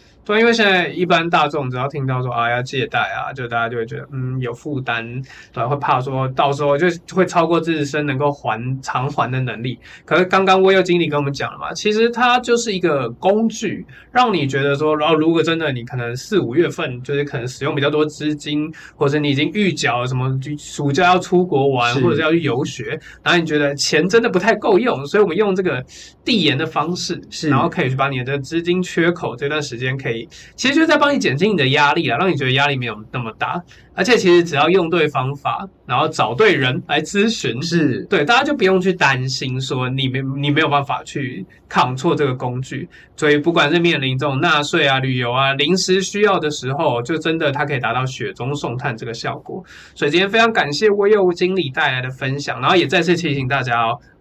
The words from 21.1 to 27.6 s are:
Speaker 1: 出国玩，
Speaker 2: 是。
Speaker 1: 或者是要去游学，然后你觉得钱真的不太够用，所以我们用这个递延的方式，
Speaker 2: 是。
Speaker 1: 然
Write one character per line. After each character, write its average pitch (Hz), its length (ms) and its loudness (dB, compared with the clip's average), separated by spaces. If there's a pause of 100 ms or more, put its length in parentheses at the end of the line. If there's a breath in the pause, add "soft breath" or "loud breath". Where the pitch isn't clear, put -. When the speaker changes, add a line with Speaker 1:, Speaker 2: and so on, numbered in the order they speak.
Speaker 1:
出 180 260 2
国 143 220 2
玩， 120 260 2
Speaker 2:
是。 135 60 0
Speaker 1:
或 120 100 4
者 - 60 2
是 165 60 0
要 156 100 2
去 165 80 4
游 127 240 -2
学， 127 340 -8 (240 loud breath)
然 151 100 0
后 175 60 4
你 165 80 0
觉 151 100 0
得 147 200 2
钱 160 320 2
真 226 120 4
的 233 80 2
不 180 120 0
太 208 160 2
够 208 200 4
用， 190 300 0
所 196 140 2
以 - 20 8
我 190 60 4
们 160 80 -2
用 202 180 2
这 190 80 0
个 131 220 -2 (400 loud breath)
递 220 180 0
延 135 160 2
的 160 80 -2
方 160 300 -2
式， - 240 -6 (100)
Speaker 2:
是。 - 180 -6
Speaker 1:
然 135 120 4